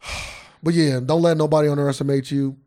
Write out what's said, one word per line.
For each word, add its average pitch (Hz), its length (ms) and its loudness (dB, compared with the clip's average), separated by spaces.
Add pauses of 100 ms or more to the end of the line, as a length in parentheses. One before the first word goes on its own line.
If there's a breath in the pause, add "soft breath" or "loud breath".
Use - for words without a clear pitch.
(600 loud breath)
But 165 120 0
yeah, 151 260 2
don't 151 220 0
let 165 160 4
nobody 151 320 2
underestimate 139 640 -2
you. 139 360 -2